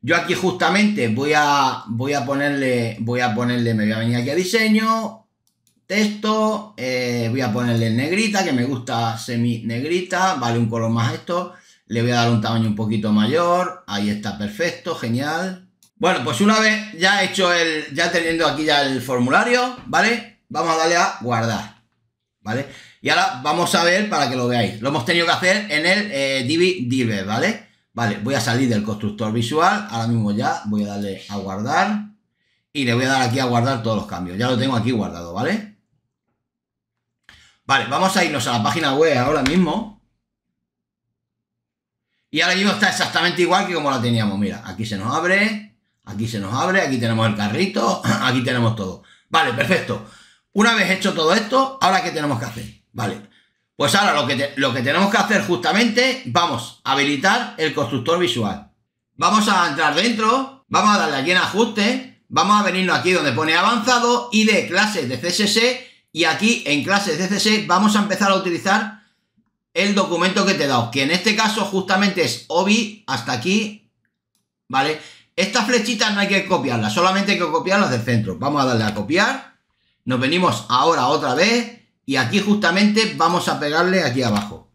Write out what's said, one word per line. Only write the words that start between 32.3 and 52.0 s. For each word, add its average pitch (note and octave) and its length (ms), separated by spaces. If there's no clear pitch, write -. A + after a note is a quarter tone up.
y C#3 100
le A#2+ 120
voy C3 100
a C3 40
dar C3+ 120
aquí B2 160
a C3+ 80
guardar A#2+ 380
todos A2 120
los G2 120
cambios. F2+ 320
Ya B2 80
lo B2+ 100
tengo C3 180
aquí A#2 140
guardado, E2+ 440
¿vale? D#3+ 420
Vale, C3+ 200
vamos E3+ 300
a F#3 80
irnos D3+ 240
a A#2+ 120
la G#2+ 40
página C#3+ 300
web D3 240
ahora C#3 240
mismo. E3+ 600
Y D#3 120
ahora F3+ 140
mismo G3 160
está G3+ 180
exactamente E3+ 520
igual F3+ 240
que F3+ 80
como D3 160
la B2+ 120
teníamos. A2 360
Mira, G2 280
aquí F#2 200
se G#2 120
nos A2 180
abre, G3 600
aquí G2+ 240
se A2+ 120
nos G2 140
abre, F3+ 280
aquí C3+ 160
tenemos A2+ 300
el G#2 80
carrito, C#3+ 680
<clears throat> G#2 100
aquí B2 220
tenemos A#2+ 320
todo. F#2 280
Vale, C3 240
perfecto. A#2 520
Una A3 220
vez F#3 160
hecho F#3 220
todo D#3+ 200
esto, C4 480
¿ahora F#3 220